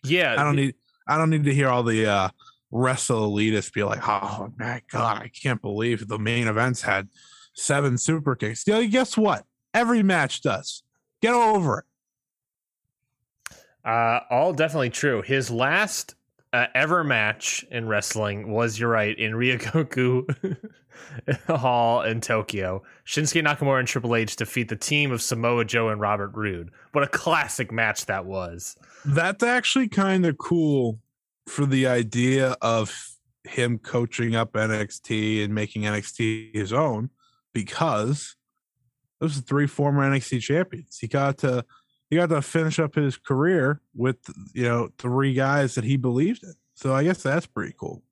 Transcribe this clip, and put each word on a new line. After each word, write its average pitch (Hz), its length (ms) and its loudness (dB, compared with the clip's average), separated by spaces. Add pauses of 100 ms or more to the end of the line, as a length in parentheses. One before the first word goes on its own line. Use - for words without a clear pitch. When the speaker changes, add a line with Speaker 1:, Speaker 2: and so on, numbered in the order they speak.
Speaker 1:
Yeah, 151 340 2
Speaker 2:
I 143 60 4
don't 147 120 2
Speaker 1:
the 139 100 2
Speaker 2:
need, 127 80 -2 (320)
I 151 120 2
don't 160 120 4
need 151 140 2
to 143 100 4
hear 139 140 4
all 123 140 2
the, 110 240 2
uh, 98 220 2 (420)
wrestle 120 640 0
elitists 107 400 0
be 104 100 -2
like, 104 240 -2
"Oh 101 520 -4
my 120 240 -6 (100)
God, 113 300 -2
I 117 60 -14
can't 123 340 -4
believe 107 440 -2
the 104 120 -6
main 117 280 0
events 117 360 0
had 101 260 -2 (460)
seven 139 420 0
super 143 400 0
kicks." - 300 -6
Yeah, 214 180 4
guess 240 320 0
what? 202 300 2 (260)
Every 233 300 4
match 175 400 2
does. 95 400 -2 (400)
Get 226 120 2
over 214 460 4
it. - 40 -18 (2000)
Speaker 1:
Uh, 117 360 2 (100)
all 147 220 2
definitely 147 380 0
true. 120 320 0
His 131 280 0
last, 147 640 -2 (380)
uh, 123 220 2
ever 156 300 2
match 110 680 0
in 117 180 -4
wrestling 104 640 -2
was, 110 280 0
you're 117 120 0
right, 107 280 0
in 110 140 -2
Ryogoku 127 1300 0 (880)
<laughs> - 0 -
Hall 120 560 2
in 113 180 -2
Tokyo. 98 640 -2 (240)
Shinsuke 156 360 0
Nakamura 143 360 2
and 123 100 -2
Triple 117 280 -2
H 110 200 -2
defeat 117 320 -4
the 113 80 -6
team 147 360 0
of 117 100 -4
Samoa 120 420 0
Joe 113 240 0
and 107 120 -2
Robert 101 340 -2
Roode. 92 360 -6 (220)
What 143 120 2
a 135 40 -6
classic 143 640 -2
match 110 340 -2
that 95 200 -4
was. 90 500 -8 (280)
Speaker 2:
That's 165 380 0
actually 247 460 2
kinda 190 460 2
cool 139 640 0 (480)
for - 180 -2
the 131 220 2
idea 123 760 2
of 113 540 -2 (300)
him 120 340 -2
coaching 117 560 -2
up 117 220 0
N 110 140 0
X 107 300 -4
T 107 420 -2
and 104 120 -2
making 107 320 -4
N 104 80 0
X 101 180 -6
T 110 400 -4
his 104 200 -4
own, 131 360 0 (460)
because 120 840 -2 (840)
those 151 180 -2
are 131 40 -8
three 143 240 2
former 143 360 2
N 139 120 4
X 131 140 -2
T 123 120 -2
champions. - 580 -4
He - 80 -10
got 139 320 0
to, 123 260 0 (460)
he 151 60 2
got 175 140 4
to 151 120 2
finish 160 360 0
up 151 180 0
his 143 200 0
career 147 640 2 (140)
with, 123 240 0 (340)
you 123 120 -2
know, 120 340 0
three 131 340 0
guys 135 440 2
that 123 80 -2
he 139 120 2
believed 131 460 0
in. 180 120 -20 (200)
So 135 200 -2
I 135 100 2
guess 185 180 0
that's 147 240 0
pretty - 320 -8
cool. - 340 -10